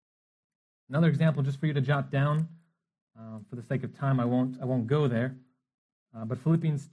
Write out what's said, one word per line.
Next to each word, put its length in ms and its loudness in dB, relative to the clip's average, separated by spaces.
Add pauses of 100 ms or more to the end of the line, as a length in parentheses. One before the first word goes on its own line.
(880)
Another 200 4
example, 340 2
just 180 -4
for 60 0
you 80 0
to 80 2
jot 280 0
down, 380 0 (680)
uh, 220 -14 (100)
for 60 -12
the 60 -10
sake 220 -4
of 140 -10
time, 200 2
I 60 2
won't, 380 0
I 20 -6
won't 220 -2
go 220 2
there. 280 0 (800)
Uh, 80 -10
but 140 -6
Philippians 540 2